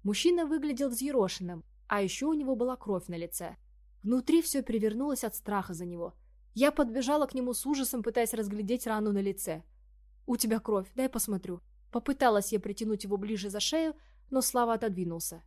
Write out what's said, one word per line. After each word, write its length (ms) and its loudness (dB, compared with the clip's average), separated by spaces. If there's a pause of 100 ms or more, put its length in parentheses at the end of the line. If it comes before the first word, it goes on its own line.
Мужчина 440 4
выглядел 440 0
взъерошенным, 720 0 (240)
а 140 2
еще 260 -2
у 60 2
него 200 0
была 220 0
кровь 320 -4
на 80 -8
лице. 400 -8 (460)
Внутри 380 4
все 220 0
перевернулось 640 0
от 100 -4
страха 400 -4
за 120 -8
него. 280 -8 (400)
Я 180 4
подбежала 540 2
к 80 -12
нему 200 -2
с 120 -6
ужасом, 360 0
пытаясь 320 0
разглядеть 520 -2
рану 260 0
на 80 2
лице. 420 -4 (680)
«У 60 2
тебя 240 0
кровь, 340 0
дай 140 0
посмотрю». 520 -4 (300)
Попыталась 640 2
я 80 2
притянуть 420 -4
его 140 -2
ближе 340 -4
за 80 -6
шею, 380 0 (340)
но 120 4
Слава 320 2
отодвинулся. 720 -4